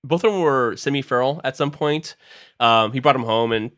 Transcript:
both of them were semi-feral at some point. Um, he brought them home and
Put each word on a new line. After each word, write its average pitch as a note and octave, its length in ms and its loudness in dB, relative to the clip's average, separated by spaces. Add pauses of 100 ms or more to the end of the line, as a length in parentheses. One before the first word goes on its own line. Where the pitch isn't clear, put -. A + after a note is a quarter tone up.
both D#3+ 200 -2
of A3 80 4
them F#3+ 100 -2
were C3 340 2
semi-feral C#3 680 -2
at C3 120 -4
some C#3+ 140 -2
point. D3+ 460 -4 (440)
Um, A2+ 340 4
he C3 60 -4
brought C#3 140 2
them B2+ 100 -2
home A2+ 280 0
and A2 260 -4